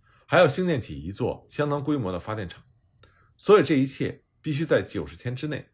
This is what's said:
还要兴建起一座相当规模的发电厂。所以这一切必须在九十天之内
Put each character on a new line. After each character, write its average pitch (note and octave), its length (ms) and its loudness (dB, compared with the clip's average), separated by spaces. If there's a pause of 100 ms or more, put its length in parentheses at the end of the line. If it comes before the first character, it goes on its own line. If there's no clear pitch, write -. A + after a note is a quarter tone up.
(260)
还 D3+ 120 4
要 F3 100 8
兴 F#3 180 -2
建 D3+ 140 0
起 D2+ 180 -12
一 D#2 140 -8
座 G2+ 360 -6
相 D3 200 -4
当 C#3+ 160 -4
规 D3+ 120 0
模 G2+ 140 -4
的 F2+ 80 -6
发 G#2+ 160 -8
电 G2+ 140 -8
厂。 - 160 -18 (720)
所 G3+ 240 6
以 - 20 2
这 E3 120 2
一 C3+ 120 4
切 - 380 -8 (160)
必 D#3 120 -6
须 D3+ 120 -2
在 C3+ 180 2
九 F2 240 -8
十 D2+ 80 -16
天 B2 220 -10
之 D#3 100 -8
内 - 280 -10